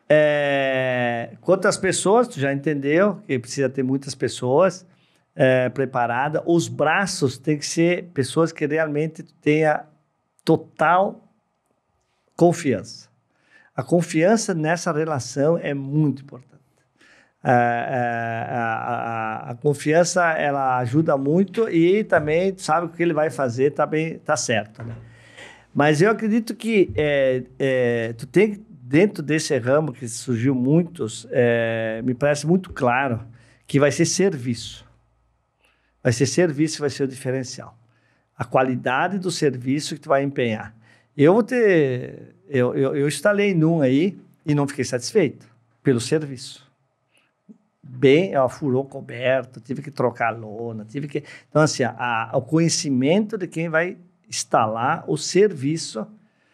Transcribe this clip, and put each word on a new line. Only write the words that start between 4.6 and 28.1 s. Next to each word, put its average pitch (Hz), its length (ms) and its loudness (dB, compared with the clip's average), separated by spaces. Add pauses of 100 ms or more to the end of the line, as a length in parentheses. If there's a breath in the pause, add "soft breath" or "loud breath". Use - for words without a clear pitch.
é, 127 320 4
preparada. 131 760 -2
Os 165 220 2
braços 151 720 0
têm 156 200 -2
que 143 80 -10
ser 175 380 0 (100)
pessoas 156 360 0
que 156 160 -6
realmente 156 560 -2 (180)
tenha 151 440 2 (600)
total 165 840 0 (1080)
confiança. 160 720 0 (680 soft breath)
A 135 60 -4
confiança 175 720 2
nessa 165 400 -2
relação 151 640 -2
é 160 160 -4
muito 139 500 -2
importante. - 280 -20 (920 soft breath)
A, 135 100 2
a, 117 880 0
a, 117 1080 -6
a, - 40 -10
a - 20 -10
confiança, 151 680 0 (100)
ela 139 460 0
ajuda 143 380 0
muito 180 540 0
e 180 340 2
também 170 480 0
tu 185 100 -10
sabe 165 260 0
que 165 60 -16
o - 20 -20
que 170 60 -2
ele 170 120 0
vai 151 160 0
fazer 131 400 0
tá 147 160 -2
bem, 160 320 -4
tá 151 180 -2
certo, 110 460 -4
né? 117 120 -12 (800 loud breath)
Mas 147 300 4
eu 214 80 4
acredito 220 440 0
que, 214 420 2
é, 135 480 2 (140)
é, 120 560 0